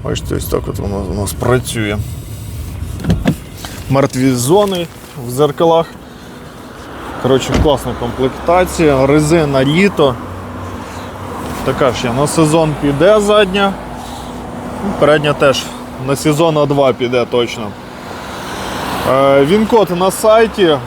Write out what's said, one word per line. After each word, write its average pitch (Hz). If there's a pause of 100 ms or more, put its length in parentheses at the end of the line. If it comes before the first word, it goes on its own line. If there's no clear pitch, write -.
Бачите, 52
ось 50
так 50
от -
воно 98
у -
нас 98
працює. 117 (1900)
Мертві 135
зони 175 (400)
в -
зеркалах. 156 (1400)
Коротше, 131 (100)
класна 135
комплектація, 139
резина 151
літо. 156 (1500)
Така 131
ж 110
я 117
на 143
сезон 156
піде 151
задня. 202 (1300)
Передня 147
теж 139 (440)
на 139
сезон 151
А 147
два 139
піде 123
точно. 117 (1400)
Е, 139
він-код 208
на 185
сайті. 214